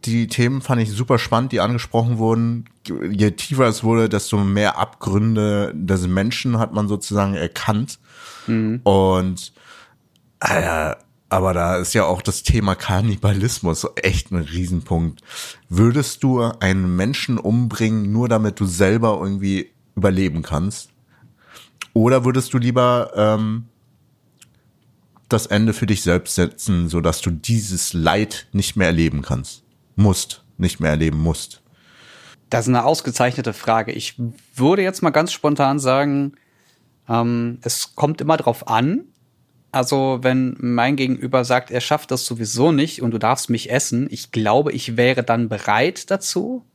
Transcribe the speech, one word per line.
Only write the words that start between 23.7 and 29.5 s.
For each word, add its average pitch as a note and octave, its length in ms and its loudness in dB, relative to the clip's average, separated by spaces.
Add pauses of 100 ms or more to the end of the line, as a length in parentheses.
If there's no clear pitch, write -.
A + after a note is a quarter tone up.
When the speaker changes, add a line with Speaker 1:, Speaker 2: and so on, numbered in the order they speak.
Speaker 1:
das A2+ 200 0
Ende G#2+ 260 2
für - 140 -4
dich G2+ 160 0
selbst F2 320 0
setzen, F2 540 0
sodass E2 320 0
du - 100 -2
dieses F#2+ 640 -2
Leid F2+ 580 0
nicht - 240 -2
mehr F#2 120 2
erleben D#2+ 340 2
kannst? - 420 -6 (320)